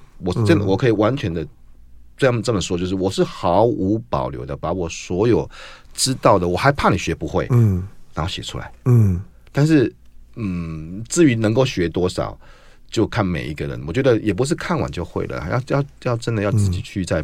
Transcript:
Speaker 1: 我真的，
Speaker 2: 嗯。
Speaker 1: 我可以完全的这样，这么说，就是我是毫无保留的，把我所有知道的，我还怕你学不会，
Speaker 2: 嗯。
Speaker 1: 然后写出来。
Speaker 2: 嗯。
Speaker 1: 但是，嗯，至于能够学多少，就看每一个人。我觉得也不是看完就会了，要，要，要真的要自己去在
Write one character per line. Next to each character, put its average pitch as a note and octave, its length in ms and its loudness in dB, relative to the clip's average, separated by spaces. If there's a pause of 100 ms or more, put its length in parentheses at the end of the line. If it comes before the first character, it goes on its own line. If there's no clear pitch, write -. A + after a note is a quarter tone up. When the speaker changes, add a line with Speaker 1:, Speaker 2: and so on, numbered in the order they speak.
(200)
Speaker 1:
我 F2+ 140 -4 (120)
真 D#2+ 140 4
的， C#2+ 60 -2
Speaker 2:
嗯。 - 20 0
Speaker 1:
我 F#2+ 100 2
可 B2 100 2
以 A2+ 40 4
完 G#2+ 240 2
全 G2 180 -4
的 D#2+ 120 -4 (720)
这 C3+ 120 2
样， A#2 140 0
这 A#2+ 100 0
么 F#2+ 80 0
说， F2+ 160 -4
就 F2+ 80 -2
是 F#2 100 -2
我 F#2+ 140 0
是 F3+ 140 0
毫 F#2+ 420 2
无 G#2+ 320 0 (120)
保 B1+ 200 -2
留 B1 160 -10
的， C#2+ 100 -8
把 D#2 160 -6
我 F2 160 -4
所 F#2+ 400 -2
有 F#2 220 2 (440)
知 - 220 -2
道 A#2 220 4
的， F2 100 0
我 F2+ 80 0
还 C3+ 160 4
怕 F#3 180 0
你 A2+ 80 2
学 E2 180 -4
不 D#2+ 120 -8
会， F2+ 240 -2
Speaker 2:
嗯。 G2+ 360 4 (260)
Speaker 1:
然 D#2+ 100 -4
后 F#2 60 -4
写 - 120 -8
出 - 160 -10
来。 - 140 -12 (140)
Speaker 2:
嗯。 G#2+ 340 6 (320)
Speaker 1:
但 C#3+ 140 4
是， D3+ 280 4 (420)
嗯， F2 720 -8
至 F3 160 2
于 B2+ 120 6
能 A2 180 2
够 B2+ 120 4
学 F2 220 -2
多 F2+ 220 0
少， - 260 -4 (540)
就 A2 160 0
看 A2 180 -2
每 D#2 240 -2
一 D#2 60 -8
个 D2 140 -6
人。 B1+ 180 -6
我 E2 80 -8
觉 C3 80 0
得 B2 180 4
也 G#2 140 0
不 G#2 100 0
是 C#3+ 120 0
看 E3 240 -4
完 D2 120 -2
就 E2 140 -6
会 F#2 220 -6
了， - 240 -8
要， B2+ 260 -2
要， C#3+ 80 0 (180)
要 A#2+ 140 -2
真 A#2 180 -4
的 G2+ 60 0
要 G2+ 100 0
自 G2+ 180 2
己 F2+ 120 -4
去 F#2+ 240 -6
在 D#2+ 180 -2